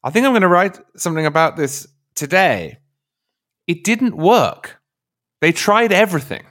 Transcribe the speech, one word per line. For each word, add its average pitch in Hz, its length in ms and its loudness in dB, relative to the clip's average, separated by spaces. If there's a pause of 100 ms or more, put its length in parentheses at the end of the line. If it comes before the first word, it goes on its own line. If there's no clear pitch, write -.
I 131 60 -4
think 240 160 0
I'm 262 80 2
gonna 196 120 2
write 180 320 2 (180)
something 160 300 -4
about 160 300 0
this 143 300 -6 (280)
today. 143 640 -2 (880)
It - 160 -4
didn't 233 340 -2
work. 160 640 0 (600)
They 160 120 2
tried 208 400 0
everything. 180 580 -2